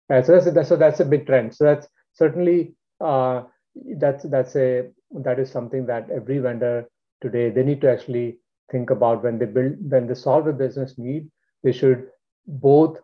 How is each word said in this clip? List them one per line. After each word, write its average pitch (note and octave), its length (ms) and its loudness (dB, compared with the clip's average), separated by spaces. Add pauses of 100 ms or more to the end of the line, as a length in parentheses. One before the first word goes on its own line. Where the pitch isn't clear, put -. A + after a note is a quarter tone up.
(120)
Uh, C3 100 4
so D3+ 120 4
that's F3+ 140 6
a, F3+ 40 2
that's, D3+ 180 2
so F3 60 2
that's D#3 240 4
a F3+ 60 0
big C#3+ 200 0
trend. B2 300 0
So - 80 -2
that's D3 240 2 (260)
certainly, E3+ 640 0 (240)
uh, B2+ 440 -2 (540)
that's, C#3+ 280 -2
that's C3+ 300 -2
a, B2+ 340 0 (220)
that C3+ 280 -4
is C3 100 -4
something B2 380 -8
that A#2+ 240 -6
every C3 280 -6
vendor A#2+ 480 -4 (340)
today, A#2+ 280 -2
they A#2 140 0
need C#3 180 -2
to C3+ 100 4
actually A#2+ 480 -6 (320)
think B2 180 -4
about A#2 340 0
when A#2+ 140 -2
they A#2+ 80 -2
build, B2+ 340 -2
when C3 280 0
they B2+ 80 -6
solve C#3+ 320 0
a D#3 60 0
business C3 440 -6
need, C#3+ 320 -10 (340)
they C3 80 2
should B2+ 360 0 (400)
both D3 560 2